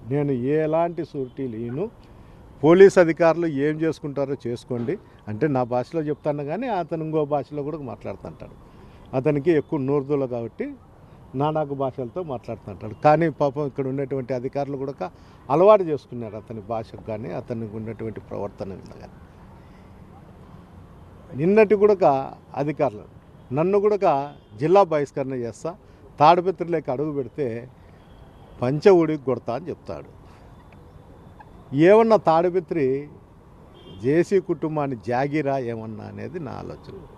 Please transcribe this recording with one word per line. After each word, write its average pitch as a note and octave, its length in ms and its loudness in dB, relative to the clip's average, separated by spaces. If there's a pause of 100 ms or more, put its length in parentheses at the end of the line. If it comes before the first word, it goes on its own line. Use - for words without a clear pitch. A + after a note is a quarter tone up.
(120)
"నేను C#3+ 200 -2
ఎలాంటి D#3 720 -2
షూరిటీలు B2+ 520 -10
ఇయ్యను, A#2 280 -6 (800)
పోలీస్ F3+ 340 10
అధికారులు E3 480 4
ఏం D3+ 360 0
చేసుకుంటారో C#3+ 520 -4 (120)
చేసుకోండి" A#2+ 520 -6 (300)
అంటే G#2+ 200 -2
నా B2+ 140 0
భాషలో B2 400 -4
చెప్తాను D3 420 -4
కానీ F3+ 220 -6
అతను E3+ 380 -4
ఇంకో D#3 200 -2
భాషలో D3 380 -4
కూడా D3+ 160 -8
మాట్లాడుతుంటాడు. - 760 -14 (600)
అతనికి C#3+ 340 0 (100)
ఎక్కువ D#3 180 -4
నోరుదూల C#3 480 0
కాబట్టి A#2+ 400 -8 (680)
నానాకు D3+ 400 -2
భాషలతో C3 480 -6
మాట్లాడుతుంటాడు. A2 720 -12 (100)
కానీ D#3 260 6
పాపం C#3+ 360 -2
ఇక్కడ C3+ 220 -6
ఉన్నటువంటి C3+ 460 -6
అధికారులు C3+ 420 -6
కూడా C#3 340 -8 (400)
అలవాటు G3 320 8
చేసుకున్నారు B2 540 -6
అతని G#2+ 240 -12
భాషకు G#2+ 460 -10
కానీ A2 240 -8 (100)
అతనికి A2+ 360 -8
ఉన్నటువంటి A2 440 -10
ప్రవర్తన G2+ 480 -10
మీద F2 240 -16 (100)
కానీ. - 140 -20 (2250)
నిన్నటి G3+ 360 6
కూడా G3 380 4 (440)
అధికారులు C#3 500 -4 (480)
నన్ను F#3 260 2
కూడా F3+ 540 0 (260)
జిల్లా F3 220 6
బహిష్కరణ D3 520 -2
చేస్తా, A#2+ 360 -8 (500)
తాడిపత్రిలోకి E3+ 720 4
అడుగు C#3+ 220 -4
పెడితే B2 560 -6 (960)
పంచ D3 280 4
ఊడికి D#3 340 4
కొడతా A#2 300 -4
అని E3+ 140 -10
చెప్తాడు. F2+ 420 -12 (1700)
ఏమన్నా G#3+ 400 6
తాడిపత్రి D#3+ 920 0 (920)
జేసీ E3 380 2
కుటుంబాన్ని D3+ 560 -4 (120)
జాగీరా C#3 500 -2
ఏమన్నా A2 460 -8
అనేది G#2+ 360 -12
నా B2 120 -10
ఆలోచన. F#2+ 440 -14 (200)